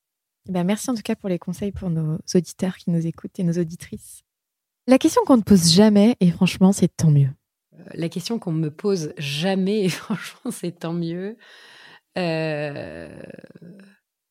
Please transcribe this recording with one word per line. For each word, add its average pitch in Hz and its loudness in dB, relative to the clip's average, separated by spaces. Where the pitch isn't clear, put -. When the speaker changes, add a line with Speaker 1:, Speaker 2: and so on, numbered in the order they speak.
Speaker 1:
Ben, 180 -2
merci 208 -2
en 254 -2
tout 208 -8
cas 220 -4
pour - -10
les 180 -4
conseils 190 -8
pour 190 -8
nos 160 -4
auditeurs 185 -2
qui - -8
nous 165 0
écoutent - -10
et 196 -4
nos 170 0
auditrices. - -10
La 254 6
question 370 2
qu'on 285 6
ne 226 4
pose 170 4
jamais, 208 6
et 175 4
franchement, 185 4
c'est - 0
tant 160 4
mieux. 143 6
Speaker 2:
Euh, 156 -20
la 165 -4
question 202 -6
qu'on 175 -6
me 160 -2
pose 160 -4
jamais, 190 -2
et 190 0
<laughs> - -
franchement, - -8
c'est 175 -10
tant 165 -6
mieux. 175 -6
Euh, 147 -6